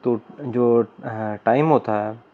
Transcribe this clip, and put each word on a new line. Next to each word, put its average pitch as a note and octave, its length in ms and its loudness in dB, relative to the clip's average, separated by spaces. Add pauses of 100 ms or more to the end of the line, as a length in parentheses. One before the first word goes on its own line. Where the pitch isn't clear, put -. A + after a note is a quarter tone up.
तो A#2+ 160 0 (200)
जो, A#2+ 420 2
अ, A2 40 0 (580)
टाइम C#3 240 2
होता A2+ 320 0
है A2 180 -8 (160)